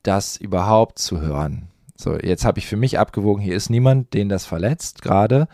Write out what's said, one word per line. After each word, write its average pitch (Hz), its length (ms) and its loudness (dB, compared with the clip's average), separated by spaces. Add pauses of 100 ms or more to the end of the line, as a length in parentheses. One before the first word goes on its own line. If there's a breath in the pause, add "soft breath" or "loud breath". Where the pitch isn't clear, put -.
das 98 360 -2
überhaupt 101 600 2
zu 82 240 -4
hören. 76 460 -4 (280)
So, - 220 -4
jetzt - 260 -2
habe 110 140 2
ich - 80 -8
für - 100 -6
mich 127 220 0
abgewogen, 101 460 0
hier 90 120 -2
ist - 140 -4
niemand, 127 460 2
den 104 120 0
das 98 180 -2
verletzt 98 580 -4
gerade. 131 500 2